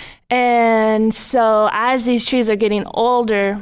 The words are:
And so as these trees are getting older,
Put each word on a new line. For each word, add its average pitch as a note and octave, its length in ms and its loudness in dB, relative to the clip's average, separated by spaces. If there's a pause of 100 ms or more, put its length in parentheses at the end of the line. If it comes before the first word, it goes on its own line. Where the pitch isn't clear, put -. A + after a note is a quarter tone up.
(300)
And A3+ 840 2
so A3 560 2
as A#3+ 340 -2
these A#3+ 200 0
trees A#3+ 240 0
are G#3 80 0
getting G#3 300 -2
older, G#3+ 760 -2